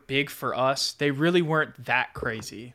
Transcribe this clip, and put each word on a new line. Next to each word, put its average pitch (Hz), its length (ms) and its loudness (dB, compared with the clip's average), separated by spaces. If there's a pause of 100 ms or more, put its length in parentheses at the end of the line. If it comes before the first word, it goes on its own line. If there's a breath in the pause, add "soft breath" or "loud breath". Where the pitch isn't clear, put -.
big 143 220 0
for 127 260 -6
us, 131 380 2
they 147 200 0
really 165 280 4
weren't 156 460 0
that 123 260 0
crazy. 113 640 -8